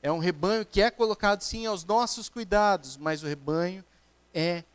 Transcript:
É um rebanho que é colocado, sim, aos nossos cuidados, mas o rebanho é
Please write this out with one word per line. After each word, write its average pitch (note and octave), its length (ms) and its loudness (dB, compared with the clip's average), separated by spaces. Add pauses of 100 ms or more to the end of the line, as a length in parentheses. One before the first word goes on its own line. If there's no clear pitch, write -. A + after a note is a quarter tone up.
É C#3+ 100 -2
um E3 60 -2
rebanho F3+ 480 0
que G3+ 160 2
é A#3 80 4
colocado, G#3+ 500 0
sim, A3+ 260 -6
aos F#3+ 180 -4
nossos A3+ 440 0
cuidados, G3 680 0
mas D3+ 260 -4
o D#3 40 -8
rebanho D#3+ 560 -4 (520)
é E3+ 300 -2 (100)